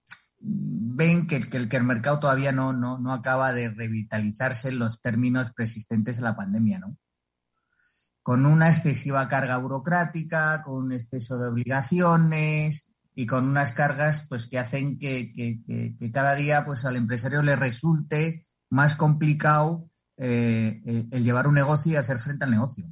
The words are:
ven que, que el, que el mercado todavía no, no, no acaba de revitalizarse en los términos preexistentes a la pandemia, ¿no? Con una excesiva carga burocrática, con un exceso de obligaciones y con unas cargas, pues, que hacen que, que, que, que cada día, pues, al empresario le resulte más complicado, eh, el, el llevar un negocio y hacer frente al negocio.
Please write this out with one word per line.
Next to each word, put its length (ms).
ven 880
que, 140
que 160
el, 100
que 80
el 80
mercado 360
todavía 340
no, 180
no, 280
no 120
acaba 400
de 180
revitalizarse 1000
en 100
los 220
términos 500
preexistentes 680
a 20
la 160
pandemia, 420
¿no? 160
Con 220
una 240
excesiva 580
carga 300
burocrática, 1040
con 240
un 80
exceso 440
de 120
obligaciones 1400
y 100
con 220
unas 260
cargas, 560
pues, 160
que 140
hacen 400
que, 340
que, 320
que, 320
que 140
cada 240
día, 300
pues, 200
al 120
empresario 440
le 140
resulte 920
más 260
complicado, 920
eh, 680
el, 240
el 140
llevar 240
un 80
negocio 380
y 20
hacer 240
frente 260
al 60
negocio. 400